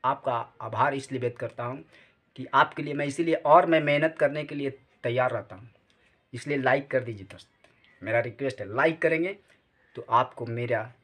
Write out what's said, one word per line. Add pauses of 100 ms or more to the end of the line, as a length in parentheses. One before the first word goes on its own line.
आपका (280)
आभार
इसलिए
व्यक्त
करता
हूँ (520)
कि
आपके
लिए
मैं
इसीलिए,
और
मैं
मेहनत
करने
के
लिए (340)
तैयार
रहता
हूँ। (640)
इसलिए
लाइक
कर
दीजिए
दोस्त, (520)
मेरा
रिक्वेस्ट
है,
लाइक
करेंगे (580)
तो
आपको
मेरा (120)